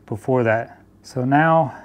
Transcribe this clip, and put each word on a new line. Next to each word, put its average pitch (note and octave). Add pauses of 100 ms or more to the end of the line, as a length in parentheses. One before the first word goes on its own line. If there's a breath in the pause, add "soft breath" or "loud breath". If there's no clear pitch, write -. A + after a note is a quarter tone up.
before B2+
that. A2+ (220)
So -
now D3+ (120)